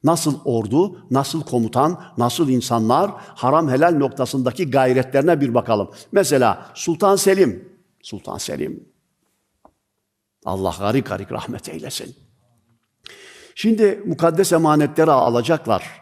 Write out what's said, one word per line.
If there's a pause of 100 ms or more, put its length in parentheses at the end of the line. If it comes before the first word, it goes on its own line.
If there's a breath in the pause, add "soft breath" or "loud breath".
Nasıl
ordu,
nasıl
komutan, (160 loud breath)
nasıl
insanlar, (240 loud breath)
haram
helal
noktasındaki
gayretlerine
bir
bakalım. (220 loud breath)
Mesela
Sultan
Selim, (320)
Sultan
Selim, (1600)
Allah
garik
garik
rahmet
eylesin. (1400 loud breath)
Şimdi
mukaddes
emanetleri
alacaklar. (180)